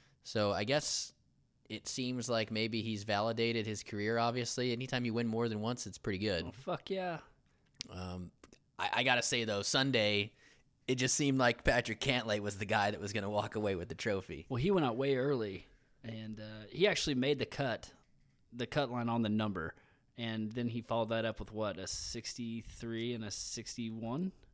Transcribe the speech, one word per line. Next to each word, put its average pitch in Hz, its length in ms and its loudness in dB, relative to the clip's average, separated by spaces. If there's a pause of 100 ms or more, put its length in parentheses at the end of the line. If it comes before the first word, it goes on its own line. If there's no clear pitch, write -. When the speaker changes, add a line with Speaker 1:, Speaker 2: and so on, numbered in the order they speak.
(220)
Speaker 1:
So 104 300 2
I 92 100 2
guess - 500 0 (560)
it 107 180 -8
seems 127 440 -2
like 113 200 2
maybe 110 300 0
he's 107 240 -2
validated 113 600 2
his 107 160 -4
career, 107 340 0
obviously. 120 560 0
Anytime 123 320 -2
you 117 80 0
win 117 140 2
more 113 240 2
than 107 100 -2
once, 117 260 -2
it's 95 120 -12
pretty 98 200 -2
good. 95 280 2
Speaker 2:
Oh, 87 40 -8
fuck - 380 -6
yeah. 180 300 -4 (720)
Speaker 1:
Um, 90 400 -8 (480)
I, 95 160 2
I 120 80 4
gotta 127 180 4
say, 117 240 0
though, 104 160 0
Sunday, 107 720 4 (540)
it 127 80 2
just 127 200 2
seemed 139 240 4
like 120 260 6
Patrick 120 360 4
Cantlay 113 400 2
was 101 160 -2
the 104 80 -4
guy 104 260 4
that 104 80 -2
was 104 140 -4
gonna 104 160 -2
walk 104 260 0
away 107 200 2
with 87 160 -4
the - 40 -6
trophy. 90 540 -2
Speaker 2:
Well, 131 80 -2
he 143 140 2
went 180 160 4
out 117 100 0
way 135 200 2
early, 120 500 0 (360)
and, 110 380 -10
uh, 107 300 -12
he 180 180 4
actually 160 280 0
made 135 220 4
the 123 60 0
cut, - 480 -2 (640)
the 120 120 -4
cut 143 240 0
line 120 200 0
on 120 100 2
the 110 80 2
number, 104 460 0 (420)
and 110 360 -4
then 120 160 -2
he 117 120 -4
followed 113 300 0
that 113 160 0
up 113 120 -4
with, 101 140 -10
what, 107 240 -2
a 92 100 -8
sixty-three 117 1300 -6
and 113 140 -6
a 104 40 -6
sixty-one? 113 1040 -4 (200)